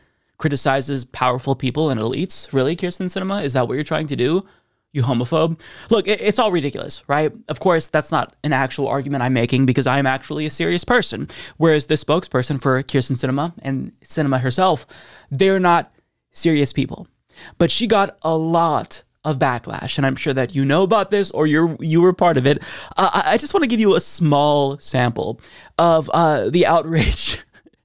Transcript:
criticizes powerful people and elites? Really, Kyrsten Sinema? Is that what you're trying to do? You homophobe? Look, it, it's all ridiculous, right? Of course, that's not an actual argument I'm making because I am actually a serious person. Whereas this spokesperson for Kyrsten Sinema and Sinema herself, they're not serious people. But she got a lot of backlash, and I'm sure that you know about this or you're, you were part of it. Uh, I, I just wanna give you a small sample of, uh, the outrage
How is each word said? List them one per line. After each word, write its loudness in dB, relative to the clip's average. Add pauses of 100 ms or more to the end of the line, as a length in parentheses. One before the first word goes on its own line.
(380)
criticizes -2
powerful -2
people -2
and -2
elites? -4
Really, 0
Kyrsten -6
Sinema? -4
Is -2
that 0
what -6
you're -4
trying -4
to -8
do? 0 (460)
You -2
homophobe? 0 (300)
Look, 2
it, 0
it's 0
all 2
ridiculous, -4
right? 0 (120)
Of -8
course, 2
that's -2
not -2
an 0
actual -2
argument -4
I'm 0
making 2
because 2
I 2
am 2
actually -4
a -6
serious -2
person. 0 (300)
Whereas 4
this 0
spokesperson -2
for 2
Kyrsten -2
Sinema -2 (120)
and -6 (100)
Sinema -2
herself, 0 (460)
they're 2
not 2 (420)
serious 2
people. -6 (500)
But 4
she 0
got 2
a 0
lot 0 (240)
of -2
backlash, -4
and 2
I'm 0
sure -2
that -2
you 0
know 2
about 2
this 0
or 0
you're, 2
you 2
were 6
part 2
of 2
it. 2 (340)
Uh, 2
I, 0
I 4
just -4
wanna 2
give 2
you 4
a 2
small 2
sample -2 (380)
of, 2
uh, 2
the 4
outrage 0 (400)